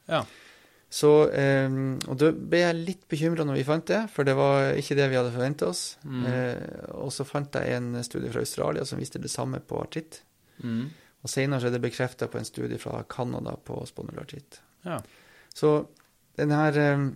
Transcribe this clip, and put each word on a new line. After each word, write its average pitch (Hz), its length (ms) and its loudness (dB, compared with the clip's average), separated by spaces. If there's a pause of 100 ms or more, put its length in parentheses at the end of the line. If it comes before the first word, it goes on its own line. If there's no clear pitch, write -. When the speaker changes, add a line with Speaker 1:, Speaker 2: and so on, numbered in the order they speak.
(120)
Speaker 1:
Ja. 139 120 0 (640)
Speaker 2:
Så, - 220 4 (220)
eh, 135 360 4 (400)
og 135 100 -4
da 156 120 6
ble - 280 0
jeg 170 180 4 (100)
litt - 220 -10
bekymret 160 360 0
når 139 120 0
vi 135 80 0
fant 156 220 0
det, 208 240 0
for 147 140 -2
det 135 120 4
var 139 380 4
ikke 143 200 0
det 139 160 4
vi 131 60 2
hadde 123 160 2
forventet 143 360 0
oss. - 280 -6 (100)
Speaker 1:
Mm. 127 200 -2
Speaker 2:
Eh, - 680 -4
og 139 160 -6
så 135 160 -6
fant 143 260 -4
jeg 127 200 -2
en 120 320 -4
studie - 260 -4
fra 120 100 -2
Australia 143 440 -2
som - 160 -6
viste 135 200 -8
det - 100 -8
samme 131 280 -4
på - 240 -6
artritt. - 380 -10 (420)
Speaker 1:
Mm. 120 260 -2 (360)
Speaker 2:
Og 120 40 -8
senere 135 320 0
så 123 60 0
er 123 60 2
det 120 180 -2
bekreftet 123 400 -4
på 120 80 -6
en 113 60 -4
studie 120 340 -6
fra 117 300 -8
Canada - 480 -6
på - 300 -10
spondylartritt. - 720 -14 (240)
Speaker 1:
Ja. 165 160 -6 (540)
Speaker 2:
Så 151 320 4 (500)
den 147 140 0
her, 147 280 4
eh, 143 380 4